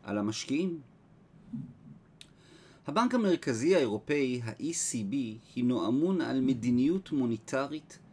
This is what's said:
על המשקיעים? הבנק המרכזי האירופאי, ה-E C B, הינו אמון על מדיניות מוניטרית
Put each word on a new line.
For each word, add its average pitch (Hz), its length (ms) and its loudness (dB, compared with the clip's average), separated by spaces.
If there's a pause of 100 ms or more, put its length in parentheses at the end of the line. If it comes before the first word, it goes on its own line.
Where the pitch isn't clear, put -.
על 104 160 -4
המשקיעים? 147 640 -2 (2000)
הבנק 240 280 2
המרכזי 170 640 2
האירופאי, 127 680 0
ה-E 139 280 -6
C 110 400 -4
B, - 20 -2 (400)
הינו 120 340 0
אמון 160 320 2
על 131 200 0
מדיניות 131 720 2
מוניטרית 135 840 -2 (140)